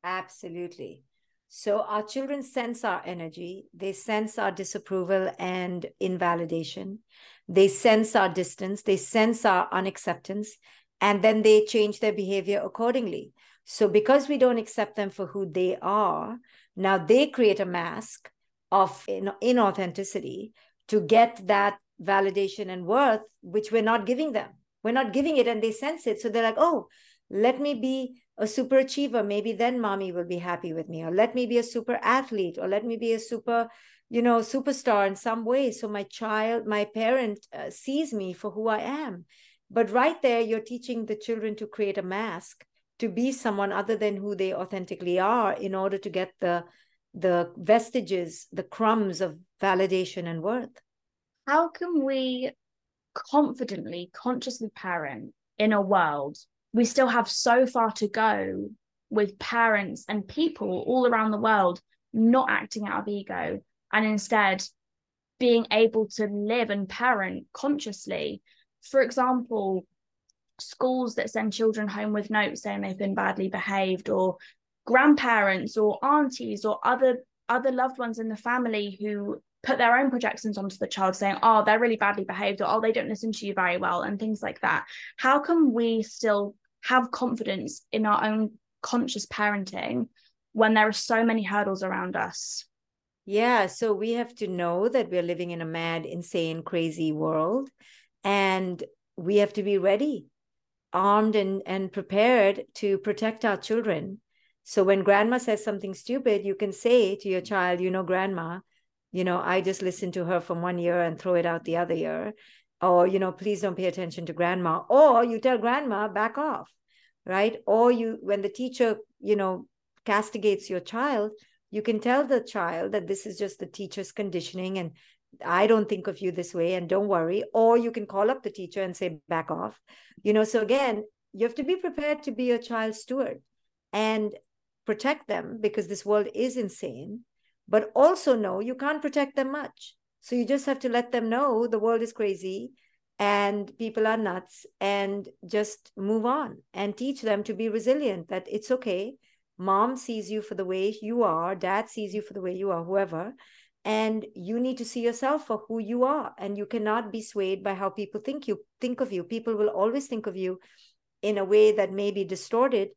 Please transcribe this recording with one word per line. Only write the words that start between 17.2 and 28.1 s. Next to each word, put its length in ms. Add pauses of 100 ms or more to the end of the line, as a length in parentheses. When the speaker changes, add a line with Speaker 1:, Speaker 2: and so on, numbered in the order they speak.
Speaker 1:
create 340
a 60
mask 640 (400)
of 360
in-, 260 (100)
inauthenticity 1080 (360)
to 120
get 460
that 320 (240)
validation 680
and 160
worth, 340 (220)
which 280
we're 120
not 240
giving 260
them. 160 (340)
We're 100
not 200
giving 240
it, 100
and 160
they 80
sense 360
it. 140
So 80
they're 140
like, 140
"Oh, 320 (420)
let 300
me 140
be 480 (160)